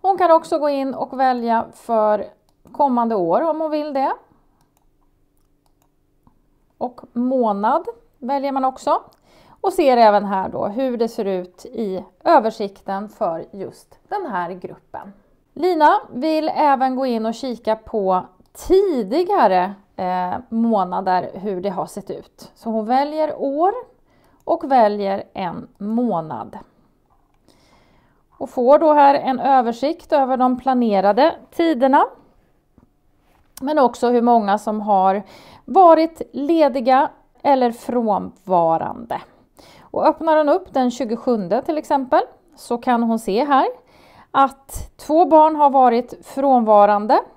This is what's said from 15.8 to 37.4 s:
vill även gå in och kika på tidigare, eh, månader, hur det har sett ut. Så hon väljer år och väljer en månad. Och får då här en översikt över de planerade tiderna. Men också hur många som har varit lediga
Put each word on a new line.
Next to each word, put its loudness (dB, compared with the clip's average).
vill -2
även 0
gå -4
in -4
och -4
kika -6
på -2
tidigare, 0
eh, -6
månader, -2
hur -8
det -4
har -8
sett -16
ut. -16
Så -12
hon -6
väljer -2
år -2
och -4
väljer 0
en -10
månad. -6
Och -10
får 4
då 4
här 6
en -2
översikt 0
över 0
de 0
planerade 2
tiderna. 2
Men -2
också 2
hur 2
många 2
som -6
har 2
varit 4
lediga 2